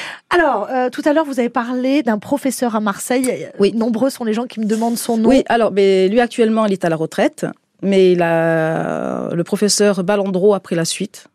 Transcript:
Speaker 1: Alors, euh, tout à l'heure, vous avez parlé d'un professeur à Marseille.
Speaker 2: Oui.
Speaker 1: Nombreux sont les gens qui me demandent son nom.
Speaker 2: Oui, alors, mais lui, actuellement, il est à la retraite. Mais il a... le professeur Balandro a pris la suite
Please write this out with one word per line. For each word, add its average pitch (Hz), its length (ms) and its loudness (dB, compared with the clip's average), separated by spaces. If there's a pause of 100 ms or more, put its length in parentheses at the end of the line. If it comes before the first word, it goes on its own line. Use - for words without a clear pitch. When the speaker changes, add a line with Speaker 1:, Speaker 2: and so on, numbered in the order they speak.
(280)
Speaker 1:
Alors, 262 420 2
euh, 254 200 -2
tout 294 140 -10
à 302 80 4
l'heure, 320 120 2
vous 269 140 -6
avez 240 100 2
parlé 254 540 0
d'un 220 160 0
professeur 247 560 -2
à 220 60 0
Marseille. 220 680 -2 (100)
Speaker 2:
Oui. 202 140 2
Speaker 1:
Nombreux 233 380 0
sont 247 140 -10
les 220 100 -2
gens 240 120 -4
qui - 140 -14
me 220 60 -2
demandent 226 320 -2
son 233 180 -2
nom. 226 120 2
Speaker 2:
Oui, 262 200 4
alors, 220 220 2
mais 190 380 4
lui, 233 120 2
actuellement, 220 460 2
il 202 60 0
est 185 120 -4
à 170 40 2
la 160 80 0
retraite. 165 500 -2 (360)
Mais 190 300 4
il 175 100 2
a... 160 1120 0
le 170 120 -2
professeur 202 580 0
Balandro 196 520 2
a 190 60 -2
pris - 140 -6
la 165 100 0
suite - 500 -8